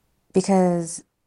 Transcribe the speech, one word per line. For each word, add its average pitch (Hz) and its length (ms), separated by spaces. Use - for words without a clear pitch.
Because 180 720